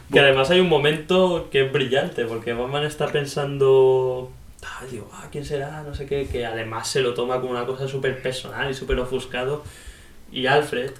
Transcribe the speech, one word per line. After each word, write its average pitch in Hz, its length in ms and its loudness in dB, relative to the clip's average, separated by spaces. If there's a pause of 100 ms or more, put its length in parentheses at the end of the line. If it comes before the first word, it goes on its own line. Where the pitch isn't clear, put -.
(120)
que 139 80 8
además 135 300 6
hay 185 100 6
un 180 100 6
momento 160 840 2
que 135 160 4
es 135 40 -8
brillante, 139 540 0
porque 113 280 -6
Batman 131 300 -4
está 147 240 -4
pensando, 135 1200 2 (340)
ah, - 260 -14
digo, 113 220 -14
"Ah, - 180 -16
¿quién 143 140 -8
será?", 147 380 -6
no 143 120 -12
sé 135 120 -8
qué, 139 220 -2
que 120 160 -4
además 113 440 -6
se 139 120 0
lo 120 120 0
toma 127 260 -2
como 127 120 -4
una 123 140 -2
cosa 131 220 -4
súper 131 340 -4
personal 127 480 -6
y 135 40 -4
súper 131 260 -2
ofuscado. 127 640 -4 (680)
Y 127 140 -4
Alfred, 135 540 2